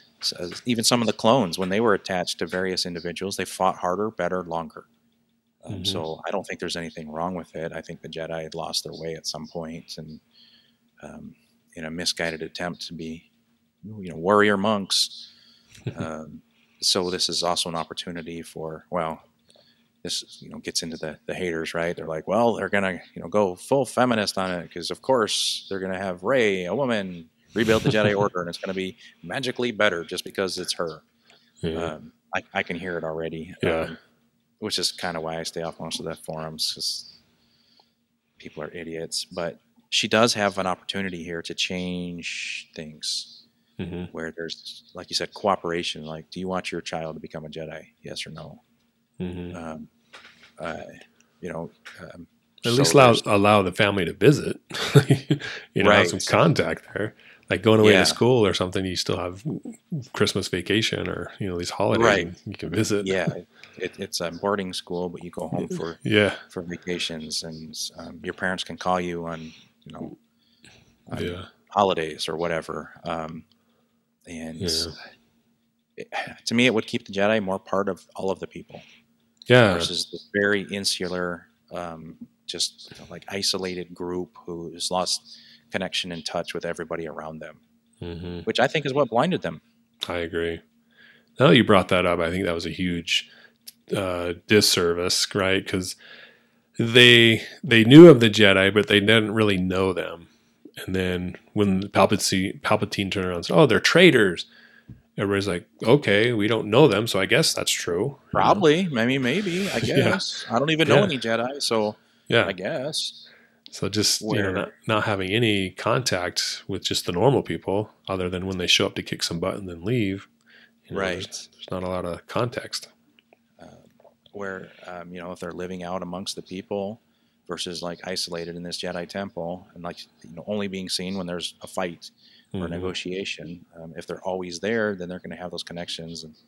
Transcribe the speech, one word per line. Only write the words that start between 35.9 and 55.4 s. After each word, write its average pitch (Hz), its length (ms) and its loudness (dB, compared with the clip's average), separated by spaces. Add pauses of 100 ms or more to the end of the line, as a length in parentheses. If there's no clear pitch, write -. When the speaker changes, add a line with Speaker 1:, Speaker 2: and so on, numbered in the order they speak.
Speaker 1:
of 85 60 -12
the 82 100 -8
forums, 80 580 -8
'cause - 460 -10 (1160)
people 78 260 -14
are 76 100 -10
idiots. 82 520 -8
But 87 340 -8 (300)
she - 180 0
does 110 260 4
have 101 240 0
an 92 100 -2
opportunity 90 560 -6
here 85 200 -8
to - 100 -10
change 90 1200 -8
things, - 600 -10 (420)
Speaker 2:
Mm-hmm. 87 320 -8
Speaker 1:
where 82 260 -10
there's, - 560 -12
like 87 160 -14
you 85 60 -10
said, - 180 -4
cooperation. 85 720 -2
Like, 78 240 -14
do - 100 -12
you 92 80 -8
want 92 240 -6
your 85 100 -6
child 80 340 -8
to 78 40 -14
become 80 260 -14
a 76 40 -14
Jedi? 80 380 -12 (160)
Yes - 240 -12
or - 20 -16
no? 78 320 -16 (580)
Speaker 2:
Mm-hmm. 90 360 -8
Speaker 1:
Um, 80 320 -12 (720)
uh, 82 240 -6 (580)
you 90 80 -8
know, 82 220 -8 (280)
um, 87 280 -18 (360)
Speaker 2:
At 117 100 0
Speaker 1:
so 120 40 4
Speaker 2:
least 139 160 4
allow, 139 140 12
Speaker 1:
there's 113 180 6
Speaker 2:
allow 104 380 6
the 90 80 0
family 101 340 2
to 82 80 -4
visit, - 460 4 (100)
<laughs> - 400 4 (640)